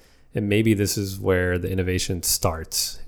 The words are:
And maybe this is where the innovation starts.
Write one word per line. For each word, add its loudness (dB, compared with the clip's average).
And -2
maybe 6
this 0
is -4
where 2
the -4
innovation -2
starts. -2